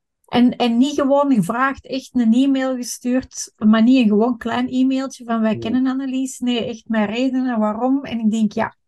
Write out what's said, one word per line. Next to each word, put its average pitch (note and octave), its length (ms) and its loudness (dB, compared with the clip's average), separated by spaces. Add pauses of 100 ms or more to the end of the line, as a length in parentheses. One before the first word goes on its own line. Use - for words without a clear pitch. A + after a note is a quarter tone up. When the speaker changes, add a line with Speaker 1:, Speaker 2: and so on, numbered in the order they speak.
(240)
Speaker 1:
En, A#3+ 320 2
en A#3 220 0
niet C#4+ 220 0
gewoon C#4 340 2
gevraagd, A3+ 520 -2
echt C4 280 -10
een A#3 180 2
e-mail C4 440 2
gestuurd, B3 800 -6
maar A3 260 4
niet B3+ 200 6
een G#3+ 60 4
gewoon A3+ 300 2
klein A#3+ 300 -4
e-mailtje C4 560 -2
van: A3+ 160 -2
"Wij A3 100 2
Speaker 2:
Nee. G#3+ 100 -2
Speaker 1:
kennen B3 260 0
Annelies." C4 520 -4
Nee, B3 260 -2
echt - 240 -10
met G#3+ 200 0
redenen B3+ 500 -2
waarom. A#3 460 0
En A3+ 140 -8
ik A3 120 0
denk: A3 220 0
"Ja." - 240 -4 (100)